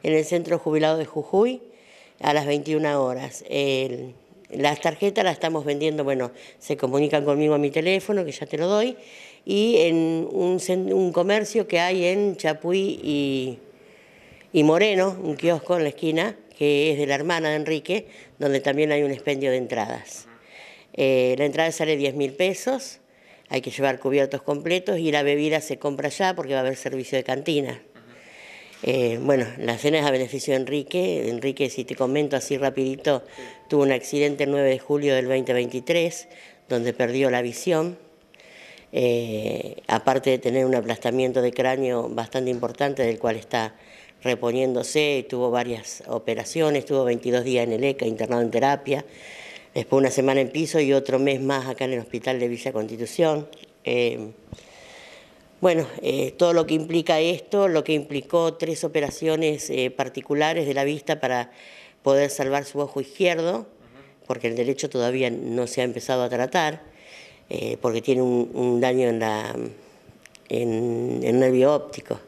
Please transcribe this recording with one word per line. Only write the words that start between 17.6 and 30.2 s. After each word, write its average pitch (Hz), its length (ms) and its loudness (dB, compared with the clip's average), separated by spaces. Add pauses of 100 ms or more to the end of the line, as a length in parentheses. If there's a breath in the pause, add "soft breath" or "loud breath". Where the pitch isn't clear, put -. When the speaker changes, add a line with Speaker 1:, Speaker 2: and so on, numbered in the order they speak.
Speaker 1:
donde 139 220 0
también 143 300 2
hay 147 120 2
un 139 80 0
expendio 135 400 -2
de 127 80 2
entradas. 113 680 -6 (680 loud breath)
Eh, 127 420 2
la 143 80 0
entrada 156 280 0
sale 156 260 0
diez 135 160 0
mil 139 180 -2
pesos, 196 680 -4 (500 soft breath)
hay 131 100 -2
que 127 100 -10
llevar 135 300 -2
cubiertos 139 400 0
completos 170 580 -2
y 156 140 0
la 147 100 2
bebida 147 380 2
se - 180 -8
compra 143 300 -4
ya 185 260 0
porque 139 200 -4
va 135 60 0
a - 20 0
haber 131 140 -2
servicio 131 420 -4
de 131 60 -2
cantina. 139 580 -2 (1000 loud breath)
Eh, 123 380 2
bueno, 135 260 4 (120)
la 117 180 -2
cena 147 240 2
es 147 60 2
a 143 40 4
beneficio 131 440 0